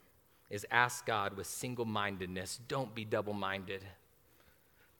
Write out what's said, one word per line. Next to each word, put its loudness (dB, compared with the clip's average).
is -4
ask 6
God 2
with -6
single-mindedness. -2
Don't -2
be -4
double-minded. 0